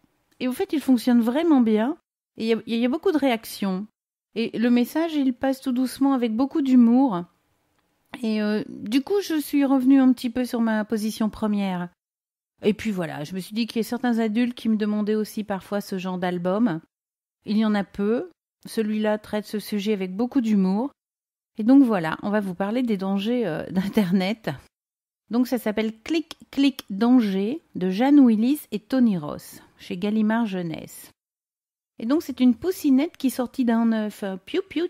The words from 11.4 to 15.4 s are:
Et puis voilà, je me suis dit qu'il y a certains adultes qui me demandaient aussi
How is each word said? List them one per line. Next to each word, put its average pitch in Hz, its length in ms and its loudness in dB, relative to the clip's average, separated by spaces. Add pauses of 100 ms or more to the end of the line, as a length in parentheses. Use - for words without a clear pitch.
Et 208 120 2
puis - 160 -6
voilà, 156 340 -6
je 170 100 -12
me 190 60 -6
suis 196 140 -12
dit 226 120 -2
qu'il 226 140 -4
y 208 40 -2
a - 40 -8
certains 240 300 -2
adultes 233 360 0
qui - 140 -6
me 220 80 2
demandaient 208 380 -2
aussi 214 280 -4